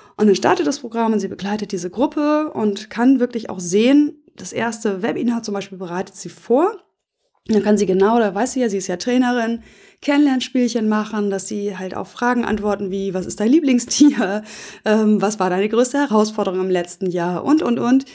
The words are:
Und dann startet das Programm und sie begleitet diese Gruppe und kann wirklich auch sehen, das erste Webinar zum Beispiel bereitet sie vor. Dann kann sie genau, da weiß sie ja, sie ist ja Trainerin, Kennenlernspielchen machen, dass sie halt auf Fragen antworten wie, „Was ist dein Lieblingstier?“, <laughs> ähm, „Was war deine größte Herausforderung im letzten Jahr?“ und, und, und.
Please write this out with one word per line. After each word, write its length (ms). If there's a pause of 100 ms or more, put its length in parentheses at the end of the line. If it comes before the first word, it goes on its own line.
(180)
Und 100
dann 80
startet 320
das 120
Programm 340
und 60
sie 80
begleitet 440
diese 180
Gruppe 640
und 380
kann 300
wirklich 300
auch 100
sehen, 640 (120)
das 180
erste 480
Webinar 420
zum 100
Beispiel 240
bereitet 380
sie 140
vor. 460 (760)
Dann 140
kann 140
sie 80
genau, 340
da 160
weiß 180
sie 60
ja, 100
sie 80
ist 100
ja 100
Trainerin, 680 (380)
Kennenlernspielchen 840
machen, 420
dass 180
sie 300
halt 180
auf 160
Fragen 340
antworten 460
wie, 220
„Was 120
ist 140
dein 100
Lieblingstier?“, 920 (200)
<laughs> 220
ähm, 360
„Was 180
war 100
deine 200
größte 280
Herausforderung 640
im 100
letzten 400
Jahr?“ 340
und, 200
und, 160
und. 360